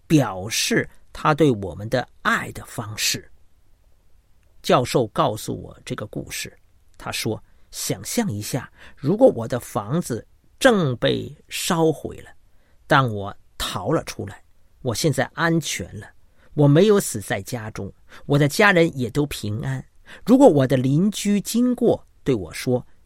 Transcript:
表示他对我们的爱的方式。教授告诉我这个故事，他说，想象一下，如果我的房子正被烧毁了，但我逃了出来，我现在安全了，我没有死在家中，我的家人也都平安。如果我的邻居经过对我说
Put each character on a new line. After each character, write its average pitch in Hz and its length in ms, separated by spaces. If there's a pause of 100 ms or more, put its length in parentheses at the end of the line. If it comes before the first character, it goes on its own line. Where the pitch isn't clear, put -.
表 107 400
示 - 420 (220)
他 156 220
对 147 180
我 98 240
们 101 140
的 127 180 (140)
爱 214 320
的 - 120
方 107 320
式。 - 320 (1300)
教 147 200
授 123 260
告 123 280
诉 120 240
我 85 240
这 127 100
个 107 120
故 - 240
事， - 200 (460)
他 - 140
说， - 300 (300)
想 95 320
象 220 280
一 104 100
下， - 280 (260)
如 151 200
果 247 120
我 113 200
的 123 120
房 117 420
子 117 240 (340)
正 190 380
被 131 360 (140)
烧 165 440
毁 - 260
了， - 140 (560)
但 135 200
我 101 260 (240)
逃 - 340
了 156 120
出 - 220
来， - 180 (380)
我 123 140
现 151 180
在 131 100 (100)
安 165 280
全 - 260 (100)
了， 104 120 (440)
我 147 140
没 165 200
有 202 120
死 - 220
在 104 200
家 107 300
中， 98 220 (320)
我 143 120
的 143 100
家 202 240
人 170 260
也 123 120
都 147 180
平 104 340
安。 131 220 (420)
如 254 120
果 277 100
我 143 180
的 139 100
邻 143 360
居 202 280
经 247 340
过 - 320 (200)
对 135 100
我 87 180
说 123 320 (200)